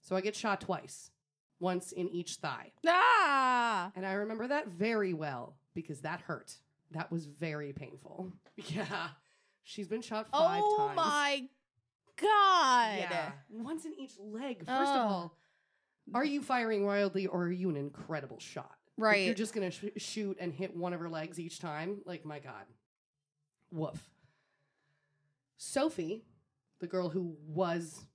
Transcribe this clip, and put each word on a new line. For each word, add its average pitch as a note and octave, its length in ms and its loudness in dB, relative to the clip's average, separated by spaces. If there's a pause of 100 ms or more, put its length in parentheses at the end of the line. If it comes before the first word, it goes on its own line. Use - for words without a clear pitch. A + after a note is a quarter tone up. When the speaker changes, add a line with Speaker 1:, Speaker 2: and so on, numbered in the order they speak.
Speaker 1:
So - 140 -4
I F#3+ 60 2
get G#3 140 -2
shot G3+ 260 0
twice, - 500 -6 (480)
once F3+ 320 -2
in F3+ 180 -2
each F3 280 -6
thigh." C3 340 -6 (160)
Speaker 2:
Ah! C4+ 1080 6
Speaker 1:
And F#3 100 -4
I F#3+ 80 0
remember A3 340 -2
that C#4+ 220 0
very G3+ 440 2
well, C#3+ 440 -6 (160)
because D#3 280 -8
that D#3 200 -6
hurt. - 340 -8 (360)
That D#3+ 200 -6
was E3 160 -2
very D3 460 -6
painful. C#3+ 640 -12
<laughs> - 180 -20
Yeah. E3+ 540 -4 (560)
She's G3+ 220 -10
been A3 140 -4
shot A3 280 -6
five E4+ 320 4
Speaker 2:
Oh G#4 140 4 (120)
Speaker 1:
times. G#4+ 100 0
Speaker 2:
my C#4+ 500 2 (720)
God. E4 840 6
Speaker 1:
Yeah. F3 320 -2 (180)
Once A#3+ 360 -8
in D#4 120 -8
each C4+ 220 -14
leg. A3 380 -8
First E3 120 -12 (220)
of C4+ 60 4
Speaker 2:
Ugh. A#3 140 4
Speaker 1:
all, F3 260 -2 (760)
are B3 120 2
you C#4+ 160 0
firing A3+ 440 2
wildly, G3+ 420 2
or F3+ 160 0
are E3+ 80 0
you F3+ 180 0
an D3+ 80 0
incredible C#3 640 -6
shot? - 360 -12 (220)
If A3 40 -2
Speaker 2:
Right. G#3 240 6
Speaker 1:
you're A3+ 80 2
just G#3+ 200 -2
gonna F#3+ 180 0
sh-, - 140 -10 (100)
shoot G3+ 460 -4
and F3+ 120 -4
hit E3+ 220 -6
one F3 180 -4
of E3+ 60 -6
her E3+ 80 -6
legs E3 320 -8
each E3 200 -8
time, E3+ 460 -6
like, D#3+ 200 -10
my D3+ 140 -10
God. A#2 260 -16 (1080)
Woof. - 380 -6 (1500)
Sophie, A3+ 680 -2 (560)
the F3 80 -8
girl F3+ 220 0
who E3+ 260 -4 (120)
was E3+ 680 -2